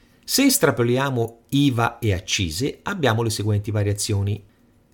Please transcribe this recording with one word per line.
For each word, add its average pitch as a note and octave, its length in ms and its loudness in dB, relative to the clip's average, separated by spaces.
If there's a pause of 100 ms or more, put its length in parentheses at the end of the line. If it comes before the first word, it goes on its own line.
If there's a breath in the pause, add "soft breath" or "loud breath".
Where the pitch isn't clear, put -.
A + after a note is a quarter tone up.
(220 soft breath)
Se - 220 0
estrapoliamo B2+ 1040 0
iva C3 500 2
e G#2+ 140 0
accise, F2+ 720 -4
abbiamo C3 400 0
le A2+ 80 0
seguenti G#2 400 -2
variazioni. G2+ 760 -2 (500 soft breath)